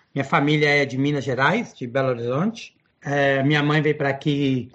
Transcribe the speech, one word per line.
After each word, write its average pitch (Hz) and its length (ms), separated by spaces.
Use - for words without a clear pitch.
minha 139 100
família 151 440
é 143 160
de 123 120
Minas 139 280
Gerais, 143 500
de 131 120
Belo 131 220
Horizonte. 131 680
É, 139 400
minha 147 200
mãe 147 200
veio 147 140
pra 139 120
aqui 135 680